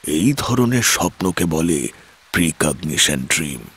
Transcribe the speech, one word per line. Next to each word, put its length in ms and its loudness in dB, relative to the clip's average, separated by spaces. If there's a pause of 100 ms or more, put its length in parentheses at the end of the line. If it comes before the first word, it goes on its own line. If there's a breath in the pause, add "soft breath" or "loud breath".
এই 300 2
ধরনের 460 2
স্বপ্নকে 640 0
বলে 440 0 (440 loud breath)
প্রিকগনিশন 960 0
ড্রিম। 320 -8 (160)